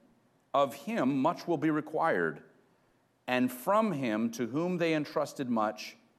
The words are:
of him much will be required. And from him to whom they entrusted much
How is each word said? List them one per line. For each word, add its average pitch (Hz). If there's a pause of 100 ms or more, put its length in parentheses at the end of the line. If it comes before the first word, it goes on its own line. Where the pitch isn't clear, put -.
(540)
of 139
him 147
much 170
will 165
be 156
required. 151 (840)
And 127
from 208
him 113
to 120
whom 170
they 165
entrusted 147
much 110 (220)